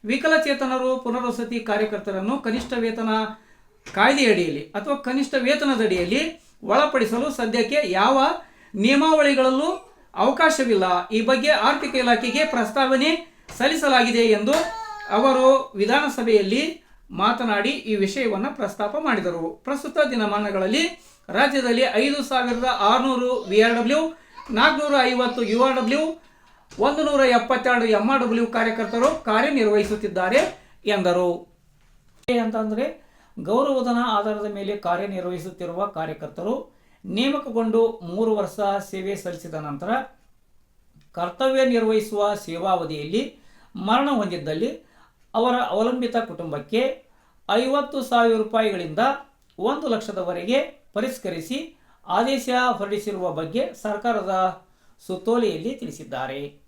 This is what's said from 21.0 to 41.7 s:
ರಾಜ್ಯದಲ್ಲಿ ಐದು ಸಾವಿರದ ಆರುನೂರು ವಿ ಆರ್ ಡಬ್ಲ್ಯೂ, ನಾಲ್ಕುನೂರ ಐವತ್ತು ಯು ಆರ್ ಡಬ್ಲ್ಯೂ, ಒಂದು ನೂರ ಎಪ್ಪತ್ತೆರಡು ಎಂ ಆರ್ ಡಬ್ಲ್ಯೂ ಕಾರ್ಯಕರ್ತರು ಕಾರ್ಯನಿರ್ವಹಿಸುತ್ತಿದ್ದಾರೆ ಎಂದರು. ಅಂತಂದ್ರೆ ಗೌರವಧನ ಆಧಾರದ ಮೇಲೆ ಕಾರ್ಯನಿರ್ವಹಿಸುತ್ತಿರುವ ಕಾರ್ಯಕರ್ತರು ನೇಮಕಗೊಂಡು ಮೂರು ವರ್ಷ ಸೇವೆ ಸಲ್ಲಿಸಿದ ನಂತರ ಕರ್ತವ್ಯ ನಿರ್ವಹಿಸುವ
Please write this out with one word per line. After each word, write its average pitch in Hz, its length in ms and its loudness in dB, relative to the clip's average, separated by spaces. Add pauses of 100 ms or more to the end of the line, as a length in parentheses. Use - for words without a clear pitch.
ರಾಜ್ಯದಲ್ಲಿ 254 520 2
ಐದು 277 420 0
ಸಾವಿರದ 247 420 -2 (140)
ಆರುನೂರು 247 680 2
ವಿ 208 120 6
ಆರ್ 233 140 6
ಡಬ್ಲ್ಯೂ, 294 420 0 (340)
ನಾಲ್ಕುನೂರ 277 520 4
ಐವತ್ತು 247 400 0
ಯು 226 200 2
ಆರ್ 262 120 4
ಡಬ್ಲ್ಯೂ, 294 460 0 (580)
ಒಂದು 294 240 2
ನೂರ 285 160 2
ಎಪ್ಪತ್ತೆರಡು 247 680 2
ಎಂ 220 260 2
ಆರ್ 269 100 2
ಡಬ್ಲ್ಯೂ 233 260 0
ಕಾರ್ಯಕರ್ತರು 226 760 0
ಕಾರ್ಯನಿರ್ವಹಿಸುತ್ತಿದ್ದಾರೆ 214 1500 0 (160)
ಎಂದರು. 180 720 0 (840)
ಅಂತಂದ್ರೆ 220 640 -4 (340)
ಗೌರವಧನ 240 640 0
ಆಧಾರದ 208 400 -2
ಮೇಲೆ 202 320 -6
ಕಾರ್ಯನಿರ್ವಹಿಸುತ್ತಿರುವ 180 1080 -4
ಕಾರ್ಯಕರ್ತರು 165 920 -8 (300)
ನೇಮಕಗೊಂಡು 226 960 0
ಮೂರು 214 320 0
ವರ್ಷ 196 540 -2
ಸೇವೆ 190 260 -6
ಸಲ್ಲಿಸಿದ 175 380 -10
ನಂತರ 151 360 -8 (1200)
ಕರ್ತವ್ಯ 262 540 0
ನಿರ್ವಹಿಸುವ 214 680 2